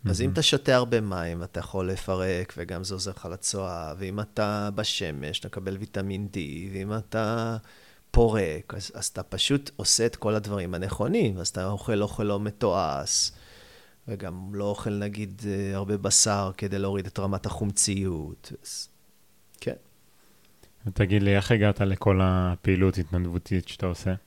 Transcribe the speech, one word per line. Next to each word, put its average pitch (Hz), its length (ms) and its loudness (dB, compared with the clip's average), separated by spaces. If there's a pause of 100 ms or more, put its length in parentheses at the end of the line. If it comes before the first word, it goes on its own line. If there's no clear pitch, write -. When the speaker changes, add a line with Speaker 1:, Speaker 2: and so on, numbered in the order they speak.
Speaker 1:
אז 90 140 2
אם 123 60 2
Speaker 2:
מהמם. 113 60 2
Speaker 1:
אתה 156 100 2
שותה 139 340 4
הרבה 120 240 4
מים, 87 420 -2
אתה 87 180 -8
יכול 92 300 -2
לפרק, 92 680 -2
וגם 87 280 -6
זה 95 100 -6
עוזר 95 160 -6
לך - 220 -10
לצואה, 90 680 -4
ואם 98 220 -6
אתה 104 540 -2
בשמש, 80 680 -4
אתה - 80 -10
מקבל 95 280 -6
ויטמין 98 560 -4
D, - 40 -6 (360)
ואם 98 200 -6
אתה 113 640 -2 (540)
פורק, 107 680 4
אז, 92 180 -10
אז - 120 -6
אתה - 160 -6
פשוט 139 540 0
עושה 113 300 2
את 113 100 0
כל 107 180 0
הדברים 101 400 -2
הנכונים, 104 640 0
אז 85 100 -4
אתה 92 180 -4
אוכל 101 360 0
אוכל 104 220 -2
לא 101 160 0
מתועש, 92 920 0 (760)
וגם 95 460 -8
לא 101 100 -4
אוכל, 101 260 -2
נגיד, 104 560 -4
אה, 98 300 -2
הרבה 98 200 -2
בשר 98 600 2
כדי 98 220 -4
להוריד 98 280 -2
את - 120 -8
רמת 98 280 -2
החומציות. 95 1080 -2 (100)
אז... - 260 -12 (720)
כן. - 120 -4 (1120)
Speaker 2:
ותגיד 98 360 4
לי, 98 140 6
איך 101 160 2
הגעת 104 280 4
לכל 95 420 4
הפעילות 92 760 4
התנדבותית 87 720 -2
שאתה - 180 -6
עושה? 92 280 -2 (120)